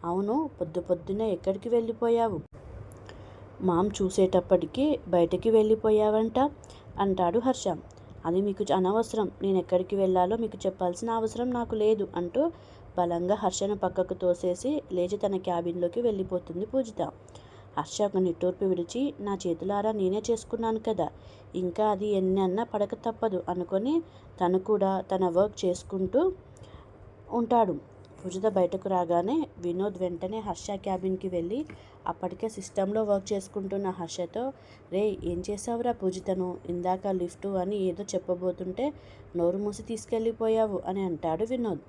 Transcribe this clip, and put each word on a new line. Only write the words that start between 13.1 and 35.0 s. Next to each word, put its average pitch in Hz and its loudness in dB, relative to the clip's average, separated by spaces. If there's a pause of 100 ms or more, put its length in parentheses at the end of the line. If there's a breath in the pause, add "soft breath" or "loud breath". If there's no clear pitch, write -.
హర్షను 196 0
పక్కకు 185 0
తోసేసి 180 0
లేచి 180 0
తన 196 0
క్యాబిన్లోకి 175 0
వెళ్ళిపోతుంది 185 -2
పూజిత. 226 -2 (760 loud breath)
హర్ష 143 -4
ఒక 202 2
నిట్టూర్పు 185 0
విడిచి, 190 0
"నా 202 -4 (100)
చేతులారా 202 -2
నేనే 202 0 (100)
చేసుకున్నాను 226 -2
కదా, 208 0 (460 loud breath)
ఇంకా 185 0
అది 208 0
ఎన్ని 190 4
అన్నా 190 2
పడక 208 -2
తప్పదు" 220 -2
అనుకొని 190 0 (380 loud breath)
తను 185 4
కూడా 190 2
తన 185 0
వర్క్ 190 2
చేసుకుంటూ 190 0 (1000 loud breath)
ఉంటాడు. 226 2 (300)
పూజిత 185 -2
బయటకు 190 2
రాగానే 180 2 (100)
వినోద్ 185 -2
వెంటనే 185 -4
హర్ష 208 -6
క్యాబిన్కి 190 -2
వెళ్ళి 180 -2 (420 loud breath)
అప్పటికే 180 -4
సిస్టంలో 202 -2
వర్క్ 202 0
చేసుకుంటున్న 196 -4
హర్షతో, 185 -6 (380 loud breath)
"రే, 196 0